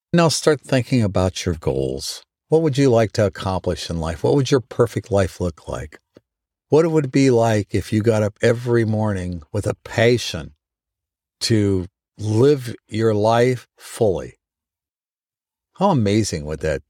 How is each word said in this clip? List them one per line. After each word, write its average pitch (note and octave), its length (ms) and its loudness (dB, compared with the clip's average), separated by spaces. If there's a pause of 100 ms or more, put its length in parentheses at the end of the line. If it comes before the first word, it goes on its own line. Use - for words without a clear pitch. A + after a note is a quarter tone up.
(140)
Now E3+ 140 4
start - 340 0
thinking B2+ 400 0
about F#2+ 420 -2
your F2 120 -2
goals. C2+ 640 -6 (280)
What D#3 120 2
would D3+ 160 -2
you C#3 140 4
like A2+ 220 2
to G#2+ 120 2
accomplish F#2 640 -4
in E2+ 100 -6
life? E2 240 -4
What B2+ 120 2
would C#3 160 0
your C3+ 100 2
perfect - 480 -4
life F#2+ 320 0
look F2 260 -8
like? C#2+ 320 -12 (720)
What D#3 160 4
it E3+ 40 -2
would D3+ 220 0
be C3+ 200 4
like A2+ 420 2
if F#2+ 180 -4
you G#2+ 120 0
got G#2+ 180 2
up G#2 220 -4
every A#2+ 420 0
morning G2 560 -4 (100)
with G#2 140 -6
a G2 80 -4 (100)
passion A2+ 680 0 (840)
to G2 480 0 (320)
live A#2+ 560 2 (120)
your A2 280 0
life A#2 600 2
fully? D#2+ 600 -4 (1400)
How G3 120 2
amazing G#2 540 0
would D#2 160 -8
that D2+ 280 -2